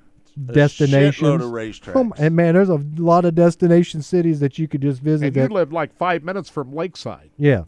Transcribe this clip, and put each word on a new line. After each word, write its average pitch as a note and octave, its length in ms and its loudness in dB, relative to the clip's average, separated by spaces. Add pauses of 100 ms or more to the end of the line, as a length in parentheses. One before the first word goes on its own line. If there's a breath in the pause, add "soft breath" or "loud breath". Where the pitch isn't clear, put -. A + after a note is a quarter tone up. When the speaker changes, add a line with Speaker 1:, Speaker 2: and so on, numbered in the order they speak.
(500 soft breath)
Speaker 1:
A A#2+ 40 -4
Speaker 2:
destinations. C#3+ 720 2
Speaker 1:
shitload C#3+ 140 2
of A#2+ 100 -6
racetracks. A2 440 -8
Speaker 2:
Oh, B3 180 0 (100)
and E3 120 2
man, E3+ 180 2
there's F#3+ 160 4
a D3 140 -2 (140)
lot E3+ 280 2
of E3+ 80 0
destination E3+ 720 2
cities E3 380 -2
that C#3+ 180 -2
you D#3+ 80 -4
could D3 160 -6
just C3+ 180 -4
visit D3+ 260 -2
Speaker 3:
And B2+ 80 -4
you C3+ 80 2
Speaker 2:
that C3 80 0
Speaker 3:
live, E3+ 220 -2
like, D#3+ 220 -6
five E3+ 280 -4
minutes F3+ 260 -8
from C3+ 240 -10
Lakeside. C3+ 640 -12
Speaker 2:
Yeah, C3+ 300 2